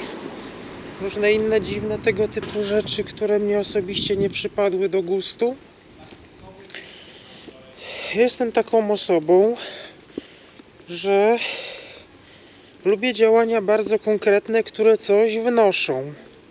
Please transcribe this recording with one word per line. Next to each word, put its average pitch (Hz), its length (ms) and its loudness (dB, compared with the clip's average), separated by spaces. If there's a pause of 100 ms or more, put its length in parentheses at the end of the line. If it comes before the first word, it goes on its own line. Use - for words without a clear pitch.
(1000)
różne 208 320 0
inne 220 280 2
dziwne 208 380 -4
tego 214 280 0
typu 208 360 -6
rzeczy, 202 400 -2
które 208 360 -2
mnie 202 200 0
osobiście 202 560 -2
nie 196 140 0
przypadły 196 600 -2
do 190 120 0
gustu. 196 540 -2 (2500)
Jestem 240 360 2
taką 220 400 2
osobą, 190 640 4 (1300)
że 196 480 2 (1500)
lubię 214 280 0
działania 226 480 4
bardzo 208 380 0
konkretne, 214 640 2
które 220 340 4
coś 214 400 2
wnoszą. 196 760 2 (380)